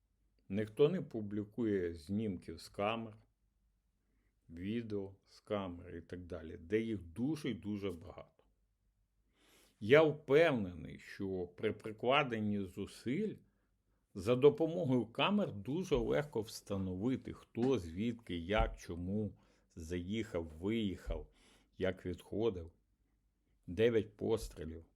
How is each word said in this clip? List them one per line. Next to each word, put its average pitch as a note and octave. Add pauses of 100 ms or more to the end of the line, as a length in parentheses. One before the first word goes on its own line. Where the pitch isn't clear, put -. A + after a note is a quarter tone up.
(500)
Ніхто A2
не F3+
публікує G#2
знімків F2
з -
камер, A2 (1300)
відео G2 (140)
з -
камер F2+
і E2+
так F2+
далі, E2+
де F2+
їх A2
дуже C3
і A2+
дуже G2
багато. - (1400)
Я B2
впевнений, B2+
що F#2+
при G#2+
прикладенні A2
зусиль A#2+ (840)
за G#2
допомогою D3
камер E3
дуже C3+
легко B2
встановити, G2
хто, B2
звідки, F#2
як, G#2
чому F#2 (420)
заїхав, F2
виїхав, F2 (500)
як F#2
відходив. F2+ (960)
Дев'ять A2
пострілів. E2+ (100)